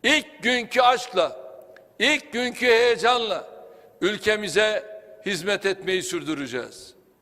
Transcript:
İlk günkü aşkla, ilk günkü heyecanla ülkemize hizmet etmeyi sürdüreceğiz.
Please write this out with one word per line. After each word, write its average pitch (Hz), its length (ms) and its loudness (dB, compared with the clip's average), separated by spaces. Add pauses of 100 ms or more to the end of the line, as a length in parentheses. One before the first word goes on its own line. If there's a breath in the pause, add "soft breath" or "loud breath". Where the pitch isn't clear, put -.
İlk 285 400 0
günkü 247 380 0
aşkla, 240 560 2 (640)
ilk 277 340 0
günkü 240 340 -2
heyecanla 226 800 2 (520 loud breath)
ülkemize 208 1000 0 (260)
hizmet 190 400 -2
etmeyi 185 360 -2
sürdüreceğiz. 139 920 -8 (280)